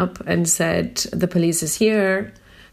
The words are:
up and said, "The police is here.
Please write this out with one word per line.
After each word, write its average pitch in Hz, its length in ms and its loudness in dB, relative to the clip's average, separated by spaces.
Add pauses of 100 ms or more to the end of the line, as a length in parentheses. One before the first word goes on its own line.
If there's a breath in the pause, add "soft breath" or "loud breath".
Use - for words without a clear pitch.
up - 260 -6
and 170 200 2
said, 165 480 0 (240)
"The 180 60 2
police 170 360 0
is - 180 -4
here. 208 520 2 (400 loud breath)